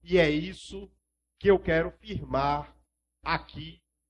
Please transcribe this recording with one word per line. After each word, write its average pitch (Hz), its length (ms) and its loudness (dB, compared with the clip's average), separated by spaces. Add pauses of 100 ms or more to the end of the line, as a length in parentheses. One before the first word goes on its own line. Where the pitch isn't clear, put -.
E 175 140 2
é 160 120 6
isso 185 640 -6 (480)
que 196 100 2
eu 190 80 8
quero 165 340 0
firmar 147 840 -4 (480)
aqui 160 580 -6 (280)